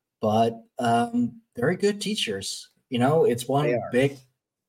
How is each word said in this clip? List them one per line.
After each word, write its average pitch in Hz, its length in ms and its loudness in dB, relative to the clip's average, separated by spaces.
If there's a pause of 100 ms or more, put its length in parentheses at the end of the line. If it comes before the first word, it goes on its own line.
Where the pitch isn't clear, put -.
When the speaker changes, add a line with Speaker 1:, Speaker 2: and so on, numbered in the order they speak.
(200)
Speaker 1:
But, 113 440 0 (160)
um, 240 600 0 (140)
very 180 200 0
good 202 260 0
teachers. 107 680 -6 (200)
You 123 100 -2
know, 147 260 4
it's 123 220 0
one 139 200 0
Speaker 2:
They 120 80 0
are. 101 160 -4
Speaker 1:
big, 139 260 0 (520)